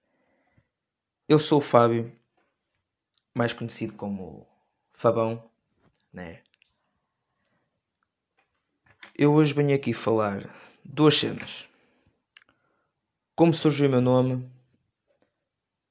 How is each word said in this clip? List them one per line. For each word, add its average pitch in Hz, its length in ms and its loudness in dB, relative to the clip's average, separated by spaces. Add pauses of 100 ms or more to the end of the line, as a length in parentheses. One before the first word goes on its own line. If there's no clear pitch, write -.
(1300)
Eu 151 120 4
sou 151 180 0
o - 20 2
Fábio, 117 560 2 (1200)
mais 120 180 -2
conhecido 113 420 -10
como 95 520 -12 (460)
Fabão, 113 580 -2 (640)
né? 87 280 -16 (2750)
Eu 147 200 2
hoje 151 200 4
venho 143 220 0
aqui 139 180 -2
falar 104 560 -2 (360)
duas 147 320 2
cenas. - 520 -8 (1700)
Como 165 180 4
surgiu 143 360 0
o - 20 2
meu 127 100 2
nome 127 480 0 (1400)